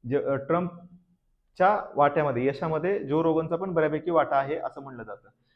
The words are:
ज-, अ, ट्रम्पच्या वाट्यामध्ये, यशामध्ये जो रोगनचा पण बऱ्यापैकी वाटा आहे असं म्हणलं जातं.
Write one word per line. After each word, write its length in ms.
ज-, 60
अ, 180
ट्रम्पच्या 1600
वाट्यामध्ये, 500
यशामध्ये 580
जो 180
रोगनचा 340
पण 160
बऱ्यापैकी 380
वाटा 260
आहे 200
असं 260
म्हणलं 200
जातं. 260